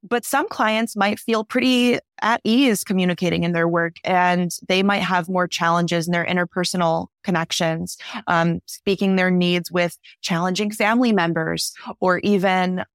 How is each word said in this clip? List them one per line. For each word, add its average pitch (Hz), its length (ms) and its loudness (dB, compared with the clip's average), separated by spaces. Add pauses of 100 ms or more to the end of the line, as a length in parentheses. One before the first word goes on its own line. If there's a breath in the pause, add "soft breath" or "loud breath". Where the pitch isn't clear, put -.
But 240 220 -4
some - 220 0
clients 220 480 -2
might 208 240 0
feel 220 240 -2
pretty 247 560 2 (220)
at 226 220 0
ease 226 400 2
communicating 180 600 0
in 170 80 0
their 170 160 0
work, 170 360 0
and 180 480 2 (160)
they 185 160 2
might 196 180 2
have 180 260 -2
more 180 200 0
challenges 170 600 0
in 175 60 -2
their 170 120 0
interpersonal 175 800 -2 (160)
connections, 165 760 -2 (300 loud breath)
um, 170 400 2
speaking 190 480 0
their 185 160 2
needs 175 400 0
with 175 260 -2 (240 loud breath)
challenging 185 500 -2
family 226 400 2
members 165 640 0 (260 loud breath)
or 180 200 0
even 185 640 0 (120)